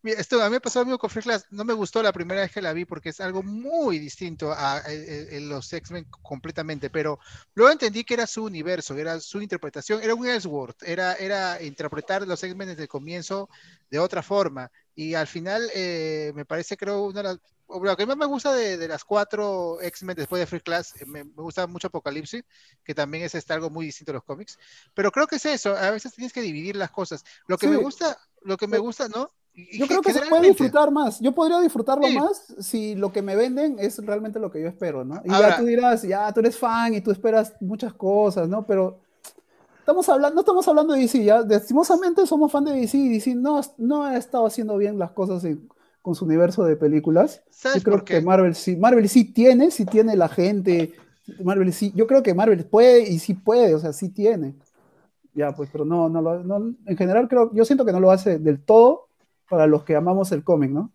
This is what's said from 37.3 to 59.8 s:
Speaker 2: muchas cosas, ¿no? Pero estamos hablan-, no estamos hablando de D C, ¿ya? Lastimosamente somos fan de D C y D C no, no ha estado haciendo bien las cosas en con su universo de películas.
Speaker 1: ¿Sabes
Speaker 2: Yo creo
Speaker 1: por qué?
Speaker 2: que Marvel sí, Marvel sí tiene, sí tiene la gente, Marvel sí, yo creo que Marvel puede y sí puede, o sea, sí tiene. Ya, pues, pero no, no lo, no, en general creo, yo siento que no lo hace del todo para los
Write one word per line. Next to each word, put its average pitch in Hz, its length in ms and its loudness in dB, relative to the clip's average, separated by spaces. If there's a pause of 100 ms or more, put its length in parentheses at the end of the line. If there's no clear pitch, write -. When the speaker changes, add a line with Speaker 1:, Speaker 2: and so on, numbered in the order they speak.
Speaker 2:
muchas 208 340 -8
cosas, 196 540 0
¿no? 208 180 -4
Pero 190 360 -2 (800)
estamos 349 280 2
hablan-, 285 260 4
no 330 60 2
estamos 370 300 2
hablando 302 240 4
de 269 80 2
D 240 80 2
C, 233 160 2
¿ya? 214 160 6
Lastimosamente 294 840 2
somos 294 260 2
fan 285 120 0
de 294 80 0
D 254 160 0
C 277 100 0
y 269 120 4
D 220 100 2
C 247 160 -2
no, 285 240 0 (180)
no 285 280 0
ha 262 100 -2
estado 254 300 0
haciendo 214 320 -2
bien 202 200 -2
las 180 140 -4
cosas 185 320 -4
en 156 240 -6 (340)
con 175 140 -4
su 185 100 -6
universo 170 380 2
de 160 120 4
películas. 156 720 2
Speaker 1:
¿Sabes - 300 -2
Speaker 2:
Yo 185 40 -4
creo 202 140 4
Speaker 1:
por - 80 -2
qué? 175 100 -2
Speaker 2:
que 160 60 4
Marvel 185 340 4
sí, 180 200 -4
Marvel 220 340 6
sí 233 240 6
tiene, 254 380 8
sí 208 140 -2
tiene 220 300 4
la 170 140 4
gente, 180 640 0 (500)
Marvel 185 300 2
sí, 202 220 -2
yo 226 120 4
creo 262 160 6
que 202 100 2
Marvel 196 320 4
puede 240 440 8
y 165 100 0
sí 196 140 -4
puede, 214 420 4
o 151 40 0
sea, 156 140 -6
sí 185 160 -8
tiene. 185 460 0 (800)
Ya, 143 220 -2
pues, 143 160 -8
pero 151 140 -4
no, 165 240 0
no 165 120 -2
lo, 170 220 -2
no, 202 320 -4 (100)
en 180 120 -4
general 202 320 2
creo, 226 240 4
yo 220 100 4
siento 262 220 2
que 196 80 2
no 185 60 2
lo 185 120 8
hace 190 280 4
del 151 220 2
todo 240 460 8 (420)
para 160 180 6
los 151 160 4